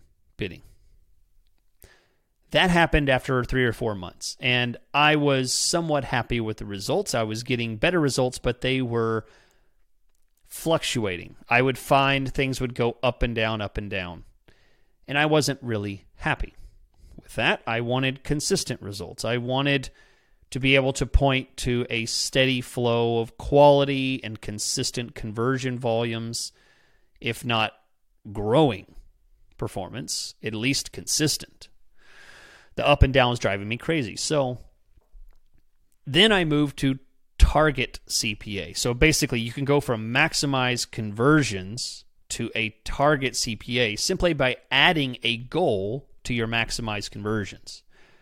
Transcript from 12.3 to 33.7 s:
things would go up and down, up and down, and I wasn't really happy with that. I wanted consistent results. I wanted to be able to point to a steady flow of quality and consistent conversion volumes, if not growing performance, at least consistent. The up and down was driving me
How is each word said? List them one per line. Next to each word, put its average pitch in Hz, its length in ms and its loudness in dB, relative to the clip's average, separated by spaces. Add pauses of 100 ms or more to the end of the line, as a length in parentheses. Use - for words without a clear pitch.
things 131 300 -2
would 120 140 -4
go 120 260 0
up 127 220 0
and 120 100 0
down, 110 260 0
up 104 200 -6
and 104 100 -8
down, 90 340 -8 (840)
and 139 100 -2
I 151 80 4
wasn't 147 380 2
really 104 420 -4 (120)
happy - 360 -4 (640)
with - 140 -20
that. 143 320 0
I 117 160 -2
wanted 131 420 -2
consistent - 600 -2
results. 98 420 -10
I 120 120 -2
wanted 131 520 -2 (640)
to 131 80 -8
be 135 160 6
able 135 180 4
to 131 140 -2
point 131 500 2
to 120 320 -2
a 113 160 -4
steady 131 560 0
flow 117 560 0
of 117 220 -4
quality 139 840 4
and 107 160 -10
consistent - 760 -6
conversion 123 640 -2
volumes, 113 720 -2 (680)
if - 240 -6
not 113 300 0 (580)
growing 110 640 2 (640)
performance, - 880 -8
at 110 100 -4
least 120 380 -2
consistent. - 800 -4 (1080)
The 120 120 0
up 143 160 6
and 131 100 6
down 127 160 8
was 120 80 0
driving 101 300 0
me 117 100 -4